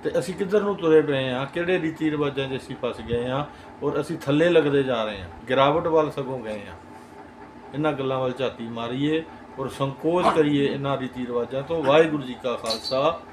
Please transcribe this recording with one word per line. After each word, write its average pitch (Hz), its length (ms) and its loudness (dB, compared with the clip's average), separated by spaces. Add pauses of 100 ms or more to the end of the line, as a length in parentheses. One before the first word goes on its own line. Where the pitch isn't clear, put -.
ਤੇ 165 160 0
ਅਸੀਂ 175 140 -4
ਕਿੱਧਰ 196 280 0
ਨੂੰ 202 140 -2
ਤੁਰੇ 156 260 6
ਪਏ 135 280 0
ਹਾਂ? 127 160 -2
ਕਿਹੜੇ 170 360 0
ਰੀਤੀ 156 300 0
ਰਿਵਾਜਾਂ 139 380 -2
'ਚ 135 60 -4
ਅਸੀਂ 123 200 -8 (100)
ਫਸ 117 160 -4
ਗਏ 120 260 -2
ਹਾਂ 139 180 -2 (400)
ਔਰ 143 160 0
ਅਸੀਂ 147 160 -6
ਥੱਲੇ 151 320 2
ਲੱਗਦੇ 143 340 4
ਜਾ 120 200 0
ਰਹੇ 101 180 -4
ਹਾਂ, 87 80 -12 (200)
ਗਿਰਾਵਟ 143 380 4
ਵੱਲ 156 240 4
ਸਗੋਂ 131 280 -6
ਗਏ 107 260 -8
ਹਾਂ। 90 100 -14 (1000)
ਇਹਨਾਂ 147 200 0
ਗੱਲਾਂ 131 260 -2
ਵੱਲ 127 200 -2
ਝਾਤੀ 117 280 -4
ਮਾਰੀਏ 131 560 -2 (360)
ਔਰ 131 80 -4
ਸੰਕੋਚ 160 580 0 (100)
ਕਰੀਏ 143 380 4
ਇਹਨਾਂ 139 240 -2
ਰੀਤੀ 127 280 -6
ਰਿਵਾਜਾਂ 120 380 -2
ਤੋਂ। 160 200 -2
ਵਾਹਿਗੁਰੂ 151 400 6
ਜੀ 127 200 -8
ਕਾ 123 100 -2
ਖਾਲਸਾ 123 680 -2 (120)